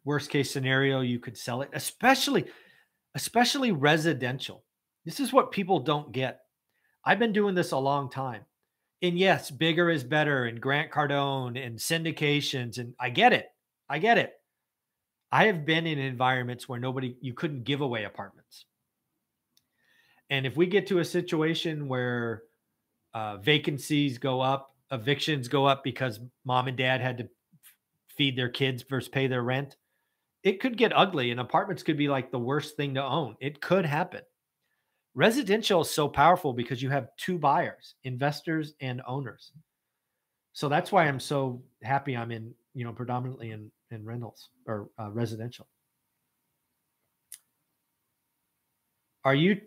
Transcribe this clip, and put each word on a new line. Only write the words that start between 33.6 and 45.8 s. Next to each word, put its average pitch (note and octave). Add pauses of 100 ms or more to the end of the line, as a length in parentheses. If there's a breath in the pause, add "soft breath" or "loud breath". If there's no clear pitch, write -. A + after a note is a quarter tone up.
could F3+
happen. D3+ (920)
Residential G#3+
is C#3+
so D3
powerful D#3
because A#2+
you C3
have C3+
two F3+
buyers, D3 (100)
investors D3
and B2+
owners. B2+ (1000)
So -
that's D3+
why E3+
I'm C3+
so C3 (200)
happy C3+
I'm A#2
in, A2+ (220)
you A#2+
know, A#2
predominantly B2
in, G#2+ (200)
in A2
rentals A#2 (160)
or, G#2+ (100)
uh, G#2
residential. A2+ (3500)